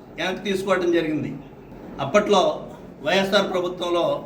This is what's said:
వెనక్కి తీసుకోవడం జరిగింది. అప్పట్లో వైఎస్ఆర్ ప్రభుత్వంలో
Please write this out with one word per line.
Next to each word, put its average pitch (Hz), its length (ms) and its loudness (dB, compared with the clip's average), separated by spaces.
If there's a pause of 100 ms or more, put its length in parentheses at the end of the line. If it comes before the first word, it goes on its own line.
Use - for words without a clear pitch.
(160)
వెనక్కి 190 280 -4
తీసుకోవడం 190 480 2
జరిగింది. 156 400 0 (680)
అప్పట్లో 196 420 4 (600)
వైఎస్ఆర్ 196 500 2
ప్రభుత్వంలో 175 540 0 (200)